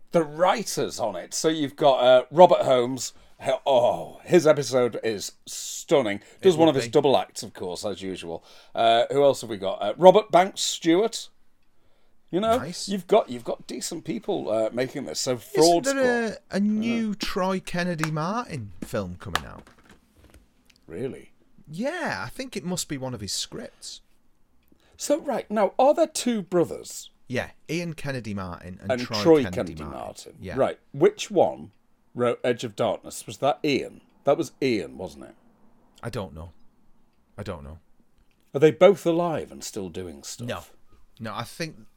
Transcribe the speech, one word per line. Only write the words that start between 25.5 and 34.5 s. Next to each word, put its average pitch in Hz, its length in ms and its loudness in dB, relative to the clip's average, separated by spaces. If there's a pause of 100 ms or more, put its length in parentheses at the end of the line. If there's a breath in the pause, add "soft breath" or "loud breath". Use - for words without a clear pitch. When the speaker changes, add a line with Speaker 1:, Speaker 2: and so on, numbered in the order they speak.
Speaker 1:
now, 208 260 0
are 277 160 6
there 330 140 2
two 233 340 -2
brothers? - 680 -2 (160)
Speaker 2:
Yeah, 120 220 -6 (200)
Ian 165 240 -6
Kennedy 123 400 -8
Martin 92 480 -10
and 98 120 -6
Speaker 1:
And 123 80 -2
Speaker 2:
Troy - 200 -4
Speaker 1:
Troy 156 220 6
Speaker 2:
Kennedy 92 120 -4
Speaker 1:
Kennedy 82 280 -6
Speaker 2:
Martin. 69 160 -12
Speaker 1:
Martin. - 400 -14
Speaker 2:
Yeah. 95 180 -12
Speaker 1:
Right, 104 220 0 (140)
which 156 360 2
one 95 420 0 (440)
wrote 120 280 0
Edge 123 200 0
of 107 120 -10
Darkness? 92 520 -4
Was 110 120 -14
that 135 240 0
Ian? 120 380 -2 (220)
That 143 140 4
was 151 240 -6